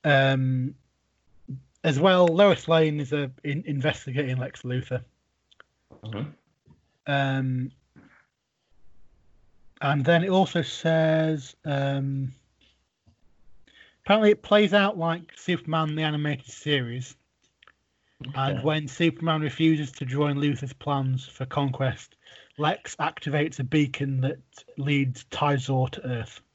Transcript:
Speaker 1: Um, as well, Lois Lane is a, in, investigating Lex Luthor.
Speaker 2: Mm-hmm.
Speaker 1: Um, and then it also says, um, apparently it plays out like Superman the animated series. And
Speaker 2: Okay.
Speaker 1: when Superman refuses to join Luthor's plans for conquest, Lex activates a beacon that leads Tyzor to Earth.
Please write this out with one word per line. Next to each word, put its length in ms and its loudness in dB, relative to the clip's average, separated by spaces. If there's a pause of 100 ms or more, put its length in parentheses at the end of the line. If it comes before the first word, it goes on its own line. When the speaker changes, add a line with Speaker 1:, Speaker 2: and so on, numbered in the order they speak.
Speaker 1:
Um, 680 2 (1080)
as 160 0
well, 280 6
Lois 420 4
Lane 320 4
is 120 -4
a, 180 -2 (120)
in, 240 -4
investigating 720 -2
Lex 240 -8
Luthor. 400 -6 (1000)
Speaker 2:
Mm-hmm. 260 -8 (760)
Speaker 1:
Um, 640 -2 (2000)
and 240 0
then 200 6
it 60 -2
also 320 2
says, 920 0 (100)
um, 680 -2 (1700)
apparently 260 6
it 120 2
plays 300 4
out 260 4
like 380 -2
Superman 580 -2
the 80 -2
animated 480 -2
series. 680 -4 (1160)
And 240 -2
Speaker 2:
Okay. 60 -6
Speaker 1:
when 240 -2
Superman 540 0
refuses 500 0
to 140 -10
join 300 0
Luthor's 360 -2
plans 540 -4
for 180 -10
conquest, 680 -4 (420)
Lex 400 -4
activates 640 -4
a 60 -4
beacon 580 0
that 160 -2 (400)
leads 460 0
Tyzor 680 0
to 160 -12
Earth. 340 -8 (140)